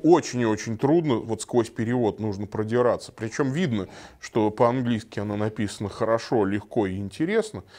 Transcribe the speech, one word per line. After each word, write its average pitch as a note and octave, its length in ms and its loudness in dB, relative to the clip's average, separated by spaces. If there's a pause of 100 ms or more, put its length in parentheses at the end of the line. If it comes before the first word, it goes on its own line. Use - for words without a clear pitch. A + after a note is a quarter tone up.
очень D#3 380 4
и A#2+ 40 2
очень G#2+ 320 -2
трудно, D3+ 380 2
вот - 260 -4
сквозь A#2 280 0
перевод A#2 500 0
нужно G#2 260 -4
продираться. G#2+ 640 0
Причём C3 400 -4
видно, C3 360 0 (320)
что G#2+ 320 0
по-английски A#2+ 680 0
она G#2 160 -4
написана G#2+ 540 -4
хорошо, A2+ 560 2
легко G#2 400 0
и F#2+ 120 -4
интересно, D#3+ 680 -2 (160)